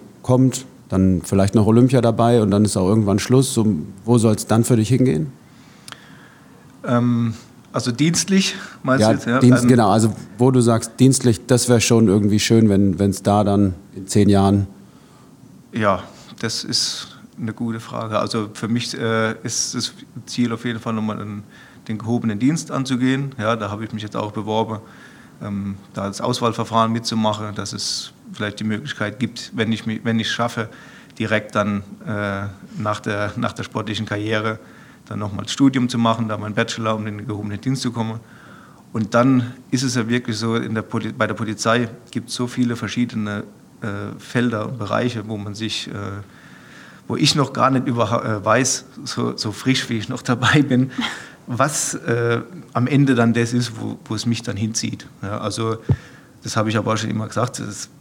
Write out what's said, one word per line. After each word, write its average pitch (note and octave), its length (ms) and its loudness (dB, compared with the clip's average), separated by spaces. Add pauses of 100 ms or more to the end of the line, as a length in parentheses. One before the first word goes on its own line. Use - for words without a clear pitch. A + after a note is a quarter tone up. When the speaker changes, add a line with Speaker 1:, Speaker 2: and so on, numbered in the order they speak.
(220)
Speaker 1:
kommt, B2+ 420 2 (240)
dann F#2+ 340 4
vielleicht G2 320 2
noch G#2+ 120 6
Olympia A#2+ 340 6
dabei A#2 400 4
und G#2 120 4
dann G#2 120 4
ist G2+ 140 0
auch F#2 100 2
irgendwann G2+ 300 4
Schluss. C3 340 4
So, A2 140 2 (400)
wo A#2+ 100 4
soll's G#2+ 300 4
dann A2+ 180 4
für B2+ 120 2
dich A2 120 2
hingehen? C3 380 2 (1600)
Speaker 2:
Ähm, A#2+ 520 2 (360)
also B2 220 -2
dienstlich, F3 600 2 (280)
meinst B2+ 200 2
Speaker 1:
Ja, G#2+ 60 6
Speaker 2:
du A2+ 60 4
jetzt? - 120 -4
Ja, A#2+ 140 2
Speaker 1:
Dienst-, B2 240 8
Speaker 2:
ähm, B2 40 6
Speaker 1:
genau, A#2 220 6
also A2 240 4 (240)
wo B2+ 140 6
du B2+ 100 6
sagst, A2+ 360 2
dienstlich, B2+ 460 4
das A#2+ 240 2
wär A#2+ 120 6
schon A2+ 280 6
irgendwie G#2 320 4
schön, A2+ 300 6
wenn, G2 280 4
wenn's G2 240 0
da G#2 220 4
dann G2 300 2 (200)
in F#2+ 120 -14
zehn G2+ 240 4
Jahren G2 380 4 (1000)
Speaker 2:
Ja, G#3 320 2 (360)
das - 260 -6
ist - 460 -4 (260)
eine A2 160 -6
gute A2+ 280 -6
Frage. A2 400 -4
Also G#2 340 -2
für A2+ 140 -6
mich, A#2+ 280 -2
äh, A2 360 0 (100)
ist - 320 -6
das B2 180 -6 (320)
Ziel A#2+ 280 -2
auf A2+ 120 -6
jeden A#2 140 -6
Fall A2+ 140 -6
nochmal A2 240 -4
den, G#2 260 -10 (460)
den A2 100 -6
gehobenen A2 400 -2
Dienst D3 320 0
anzugehen. C3+ 680 -2
Ja, A2+ 180 0
da G#2 160 -6
habe G#2 120 -8
ich - 80 -12
mich G#2+ 120 -8
jetzt G#2 100 -10
auch G#2+ 160 -4
beworben, G#2+ 480 -2 (640)
ähm, G2+ 320 -6 (200)
da G2 120 -6
das G2+ 140 -8
Auswahlverfahren A2+ 720 0
mitzumachen, G#2+ 640 -2
dass G2+ 160 -8
es - 400 -8 (200)
vielleicht G#2 280 -6
die G#2+ 40 -6
Möglichkeit G#2+ 540 -6
gibt, - 340 -8
wenn A2+ 200 -2
ich G#2+ 120 -6
mi-, A2 200 -6
wenn A2+ 160 0
ich's G#2+ 100 -2
schaffe, A#2 380 -4 (500)
direkt G#2+ 380 -2
dann, G2+ 260 0 (240)
äh, G2+ 380 -4 (360)
nach G#2+ 200 -2
der, G#2 340 -4
nach A2 180 -4
der - 120 -10
sportlichen G#2+ 420 -6
Karriere G#2+ 540 -2 (460)
dann G#2+ 120 -8
nochmal G2+ 240 -6
das - 100 -8
Studium C3 360 4
zu A#2+ 100 -4
machen, A2+ 300 2
da G#2 100 -6
mein G#2 160 -8
Bachelor, A2+ 400 -2
um G#2+ 140 -6
in G#2 100 -8
den G#2 80 -12
gehobenen G#2 340 -6
Dienst C3 220 -4
zu B2+ 80 -4
kommen. A2+ 300 -6 (720)
Und A2 220 -2
dann B2 400 4 (180)
ist B2+ 100 0
es B2+ 140 -2
ja A2+ 120 0
wirklich A#2+ 300 -2
so, A2+ 160 0
in A#2 220 -2
der G#2+ 60 -2
Poli-, A2 300 -6
bei A2 140 0
der G#2 80 -4
Polizei A2+ 540 0 (240)
gibt's - 240 -8
so B2 100 -2
viele B2 300 -2
verschiedene, G#2+ 640 -4 (400)
äh, G2+ 380 -8
Felder A#2 480 -2
und B2+ 100 -10
Bereiche, A2 480 -2
wo A2 100 -8
man G2+ 200 -8
sich, G#2+ 320 -8
äh, - 40 -10 (1120)
wo - 100 -4
ich - 180 2
noch C#3+ 180 0
gar A#2+ 160 4
nicht B2+ 180 0
über-, A#2 380 0
äh, G#2+ 180 -4
weiß, A2+ 440 2 (180)
so, A#2+ 320 -4
so A2 160 -4
frisch - 380 -2
wie A#2 80 -2
ich G2+ 100 -6
noch B2 140 -8
<laughs> B2+ 100 0
dabei B2 300 4
bin, B2+ 280 2 (560)
was, C3+ 460 -2
äh, A#2 480 -2 (320)
am B2 140 0
Ende C#3 280 4
dann A#2 200 4
das A#2 180 0
ist, B2 260 -2
wo, A2 280 -8
wo A#2 80 -4
es G#2 100 -6
mich A#2 160 0
dann G#2 160 -8
hinzieht. A2 500 -4 (140)
Ja, G2+ 160 -8
also A2 400 -4 (640)
das - 140 -10
habe A2 140 2
ich A2+ 80 0
aber A2 160 0
auch - 20 2
schon A2 140 -4
immer A2 160 -4
gesagt, A2+ 320 -4
das, G#2+ 320 -10 (100)